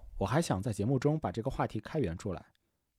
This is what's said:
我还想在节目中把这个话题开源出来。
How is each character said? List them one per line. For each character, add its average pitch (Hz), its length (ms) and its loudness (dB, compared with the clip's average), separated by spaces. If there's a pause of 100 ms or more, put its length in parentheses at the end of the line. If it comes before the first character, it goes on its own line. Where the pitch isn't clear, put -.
(200)
我 - 40 0
还 110 160 4
想 107 220 2
在 110 100 0
节 101 140 0
目 131 140 4
中 151 200 4
把 101 120 -2
这 110 100 -2
个 131 80 -2
话 135 160 0
题 110 140 -4
开 - 180 -6
源 87 180 2
出 95 160 -4
来。 82 140 -8 (540)